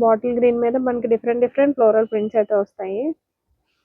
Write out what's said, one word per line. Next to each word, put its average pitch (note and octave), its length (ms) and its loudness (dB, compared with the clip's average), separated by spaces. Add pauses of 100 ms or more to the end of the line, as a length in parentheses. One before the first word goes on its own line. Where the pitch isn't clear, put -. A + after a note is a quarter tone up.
బాటిల్ A3+ 340 0
గ్రీన్ A#3+ 260 2
మీద A#3 120 -2 (120)
మనకి A#3+ 260 -4
డిఫరెంట్ A#3+ 320 -2
డిఫరెంట్ C#4 320 0
ఫ్లోరల్ A3 340 4
ప్రింట్స్ A3 300 -2
అయితే G#3+ 200 -2
వస్తాయి. G3 400 -8 (840)